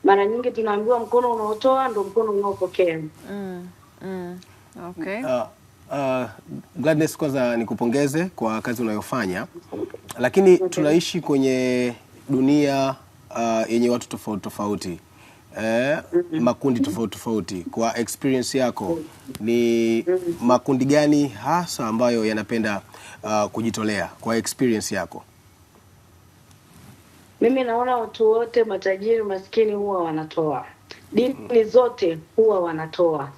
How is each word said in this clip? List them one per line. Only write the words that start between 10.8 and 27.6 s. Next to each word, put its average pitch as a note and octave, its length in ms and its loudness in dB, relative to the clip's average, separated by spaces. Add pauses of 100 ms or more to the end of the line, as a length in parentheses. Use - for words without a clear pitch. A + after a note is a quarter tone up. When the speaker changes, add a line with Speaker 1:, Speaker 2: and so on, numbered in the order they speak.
Speaker 3:
kwenye B2+ 720 2 (360)
dunia, C3+ 680 2 (360)
uh, A2+ 400 -2
yenye A#2+ 180 4
watu A#2+ 200 -2
tofauti G#2+ 340 -6
tofauti, G2 560 -6 (600)
eh, A#2+ 360 0 (160)
Speaker 1:
Mm-hmm. E3+ 300 0
Speaker 3:
makundi B2 360 0
tofauti G#2 380 -2
tofauti. G2 540 -6
Kwa A2+ 260 -2
experience B2+ 600 -2
yako, A#2 280 -2
Speaker 1:
Mm-hmm. - 600 -8
Speaker 3:
ni A#2 500 2 (120)
Speaker 1:
Mm-hmm. F3 400 -2
Speaker 3:
makundi B2+ 380 2
gani D3 420 4
hasa C3+ 600 -4
ambayo A2+ 380 2
yanapenda, G#2+ 560 -2 (420)
uh, G#2+ 280 0
kujitolea G#2+ 580 -2 (120)
kwa A2+ 160 -2
experience A2 580 -2
yako? F2 280 -6 (2250)
Speaker 1:
Mimi B3+ 220 4